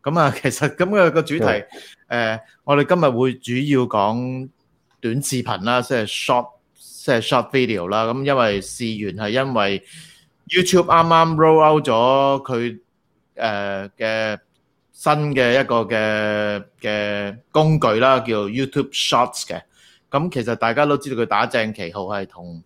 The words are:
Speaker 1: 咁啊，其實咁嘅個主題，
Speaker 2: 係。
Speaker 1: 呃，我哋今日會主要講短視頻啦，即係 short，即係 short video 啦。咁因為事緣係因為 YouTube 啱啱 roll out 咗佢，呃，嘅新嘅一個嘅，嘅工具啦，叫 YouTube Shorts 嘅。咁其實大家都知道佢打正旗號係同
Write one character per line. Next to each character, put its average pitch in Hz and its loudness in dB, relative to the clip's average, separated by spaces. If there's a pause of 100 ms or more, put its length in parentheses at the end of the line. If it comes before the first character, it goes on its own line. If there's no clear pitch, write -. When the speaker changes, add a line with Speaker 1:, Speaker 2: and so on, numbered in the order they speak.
Speaker 1:
咁 156 0
啊， 143 4
其 - -2
實 151 -2 (100)
咁 - 2
嘅 190 4
個 160 2
主 151 -6
題， 113 0
Speaker 2:
係。 104 0 (400)
Speaker 1:
呃， 113 -2 (240)
我 143 2
哋 143 4
今 180 2
日 151 4
會 123 0
主 120 -10
要 131 0
講 123 -2 (520)
短 117 -2
視 127 -4
頻 101 -4
啦， 120 0
即 131 -4
係 110 -2
short， 123 -2 (260)
即 - -6
係 117 2
short 120 0
video 110 0
啦。 110 0
咁 131 -4
因 139 2
為 107 2
事 - -10
緣 104 -6
係 107 -6
因 131 -2
為 101 0 (640)
YouTube 180 2
啱 165 4
啱 165 4
roll 156 6
out 151 2
咗 135 2
佢， 117 -6 (540)
呃， 101 -4
嘅 110 -4 (520)
新 - -2 (220)
嘅 127 2
一 131 0
個 120 -2
嘅， 107 -2 (160)
嘅 104 -4 (160)
工 156 4
具 127 2 (140)
啦， 131 4
叫 110 -4
YouTube 131 -4
Shorts - 0
嘅。 - -10 (500)
咁 160 -2
其 127 -4
實 113 -2
大 117 0
家 147 2
都 143 2
知 143 -8
道 117 -2
佢 110 0
打 107 0
正 110 -2
旗 87 -10
號 98 -8
係 98 -8
同 85 -18